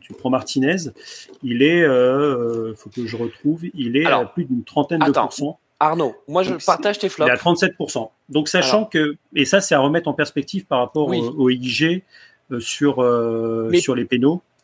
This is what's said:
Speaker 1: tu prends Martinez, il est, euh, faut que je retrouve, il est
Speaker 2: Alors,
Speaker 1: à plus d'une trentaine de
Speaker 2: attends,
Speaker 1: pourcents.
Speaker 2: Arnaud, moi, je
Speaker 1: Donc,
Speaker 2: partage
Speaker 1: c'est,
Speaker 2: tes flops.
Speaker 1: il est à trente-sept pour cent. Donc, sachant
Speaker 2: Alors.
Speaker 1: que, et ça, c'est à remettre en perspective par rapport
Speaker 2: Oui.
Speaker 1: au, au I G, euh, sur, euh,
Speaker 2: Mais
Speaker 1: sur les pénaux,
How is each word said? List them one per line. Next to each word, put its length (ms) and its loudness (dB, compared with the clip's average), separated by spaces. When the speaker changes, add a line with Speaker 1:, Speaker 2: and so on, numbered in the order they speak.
Speaker 1:
tu 120 -20
prends 180 -4
Martinez, 460 0
il 180 -2
est, 220 6
euh, 920 2
faut 160 -20
que 160 -6
je 100 -8
retrouve, 500 -4
il 220 -2
est 100 4
Speaker 2:
Alors, 140 2
Speaker 1:
à 40 -4
plus 200 -6
d'une 180 -4
trentaine 360 -2
de 60 4
Speaker 2:
attends, 200 2
Speaker 1:
pourcents. 340 -6
Speaker 2:
Arnaud, 360 0
moi, 140 0
je 120 -2
Speaker 1:
Donc, 120 -8
Speaker 2:
partage 300 2
Speaker 1:
c'est, 60 -10
Speaker 2:
tes 80 -2
flops. 180 0
Speaker 1:
il 40 6
est 40 4
à 20 -2
trente-sept 400 0
pour 140 -6
cent. 200 -6
Donc, 180 0
sachant 300 2
Speaker 2:
Alors. 120 -2
Speaker 1:
que, 260 0
et 100 2
ça, 160 4
c'est 140 0
à 40 4
remettre 280 2
en 60 -2
perspective 520 -4
par 140 0
rapport 300 0
Speaker 2:
Oui. 100 0
Speaker 1:
au, 140 -4
au 180 2
I 120 -2
G, 400 -2
euh, 100 -8
sur, 440 0
euh, 680 0
Speaker 2:
Mais 80 2
Speaker 1:
sur 140 0
les 120 -2
pénaux, 360 2